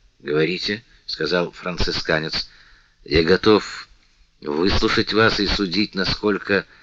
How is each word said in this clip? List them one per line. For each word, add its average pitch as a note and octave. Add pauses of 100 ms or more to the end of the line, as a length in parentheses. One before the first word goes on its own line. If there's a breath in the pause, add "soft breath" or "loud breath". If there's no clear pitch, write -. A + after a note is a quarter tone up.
(180)
"Говорите", E2 (220 soft breath)
сказал E2
францисканец. D#2+ (540 soft breath)
"Я D#2+
готов F#2 (520)
выслушать F2+
вас G#2+
и G2+
судить, G2
насколько F#2+ (160 soft breath)